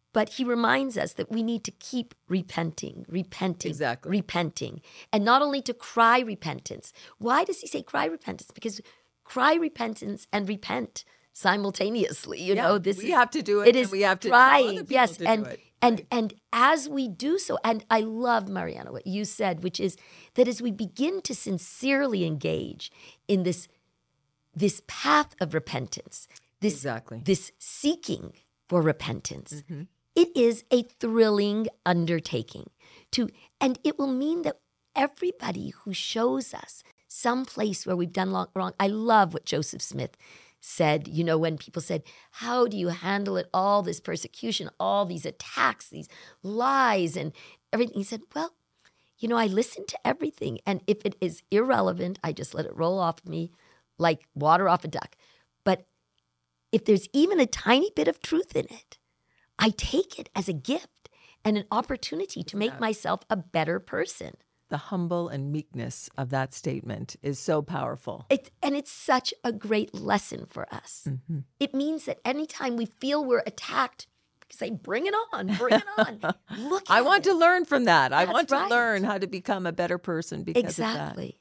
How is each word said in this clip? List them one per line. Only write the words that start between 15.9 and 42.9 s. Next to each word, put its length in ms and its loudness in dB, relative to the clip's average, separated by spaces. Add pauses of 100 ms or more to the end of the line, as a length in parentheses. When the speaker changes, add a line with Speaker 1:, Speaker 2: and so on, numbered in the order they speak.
Speaker 2:
Right. 140 -12
Speaker 1:
and 220 -2 (180)
as 360 4
we 200 -4
do 320 -2
so, 240 -4
and 260 0
I 100 6
love, 480 0
Mariana, 440 -8
what 160 -10
you 160 -4
said, 400 -2
which 160 -4
is 160 -2 (380)
that 120 6
as 160 -4
we 80 -2
begin 520 -4
to 120 -8
sincerely 920 -2
engage 680 -4 (340)
in 160 2
this, 240 -2 (880)
this 320 0
path 540 2
of 140 -4
repentance, 760 -6 (320)
this, 140 0
Speaker 2:
Exactly. 500 -8
Speaker 1:
this 340 0
seeking 720 -4 (360)
for 120 4
repentance, 840 -4
Speaker 2:
Mm-hmm. 160 -10 (320)
Speaker 1:
it 220 4
is 340 4
a 140 4
thrilling 800 2 (180)
undertaking 880 0 (400)
to, 180 0 (320)
and 220 2
it 160 0
will 140 0
mean 300 -2
that 180 -4 (340)
everybody 760 -2 (120)
who 100 -8
shows 600 -2
us 300 -16 (240)
some 360 -2
place 400 -4
where 120 -2
we've 160 -2
done 180 -2
lo-, 240 -2
wrong. 240 -4
I 80 2
love 480 4
what 100 -8
Joseph 380 -4
Smith 340 -8 (500)
said, 400 2
you 160 -2
know, 140 2
when 220 0
people 240 -10
said, 200 -4 (280)
"How 360 0
do 120 -4
you 100 0
handle 480 -2